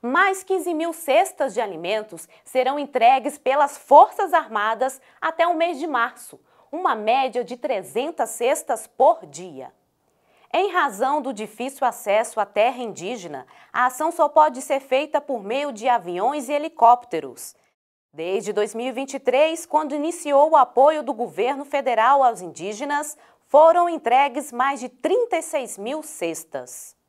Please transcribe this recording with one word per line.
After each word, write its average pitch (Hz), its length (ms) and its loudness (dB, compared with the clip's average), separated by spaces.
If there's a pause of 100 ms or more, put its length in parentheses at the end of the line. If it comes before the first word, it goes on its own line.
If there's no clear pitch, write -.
Mais 381 400 0
quinze 349 320 -4
mil 330 180 -4
cestas 294 600 0
de 214 60 -4
alimentos 185 680 -8 (160)
serão 262 320 0
entregues 262 640 2
pelas 277 400 0
Forças 339 560 6
Armadas 226 680 -2 (200)
até 320 260 0
o 349 80 2
mês 330 240 -2
de 302 80 -6
março, 247 540 -4 (320)
uma 320 240 -2
média 240 480 -2
de 247 120 -12
trezentas 247 760 -6
cestas 262 580 -2
por 320 360 2
dia. 143 480 -16 (840)
Em 381 140 2
razão 285 500 0
do 262 120 -6
difícil 247 520 -8
acesso 226 540 -2
à 202 80 0
terra 240 340 0
indígena, 175 640 -10 (280)
a - 140 0
ação 311 260 -2
só 330 160 2
pode 302 340 2
ser 277 160 -2
feita 277 420 -2
por 247 220 -8
meio 269 300 -6
de 220 160 -6
aviões 233 600 -2
e 285 40 -4
helicópteros. 240 1040 0 (560)
Desde 180 400 -6
dois 208 200 -2
mil 226 140 -8
e 262 60 -6
vinte 269 220 -8
e 277 40 -6
três, 302 480 2
quando 302 300 -2
iniciou 294 560 2
o 320 40 8
apoio 285 460 4
do 254 100 -6
governo 233 520 -4
federal 262 580 2
aos 233 180 2
indígenas, 214 800 -8 (300)
foram 330 400 8
entregues 269 640 0
mais 262 260 -2
de 247 100 -10
trinta 381 500 -2
e 320 40 -4
seis 277 340 -8
mil 277 280 -8
cestas. - 880 -12 (140)